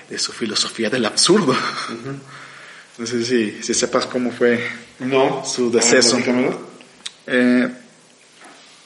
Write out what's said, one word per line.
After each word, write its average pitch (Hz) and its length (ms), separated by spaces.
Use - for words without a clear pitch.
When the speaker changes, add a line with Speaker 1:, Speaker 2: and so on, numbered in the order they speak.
Speaker 1:
de 101 80
su - 140
filosofía 110 580
del 123 160
absurdo. 170 460
Speaker 2:
Ujú. 120 680
Speaker 1:
No 117 80
sé 117 180
si, 113 380
si 117 140
sepas 123 320
cómo 123 240
fue 120 340
Speaker 2:
No. 135 460
Speaker 1:
su - 220
Speaker 2:
A 117 40
ver, - 20
Speaker 1:
deceso. 131 320
Speaker 2:
platícamelo. 123 440
Speaker 1:
Eh, 123 420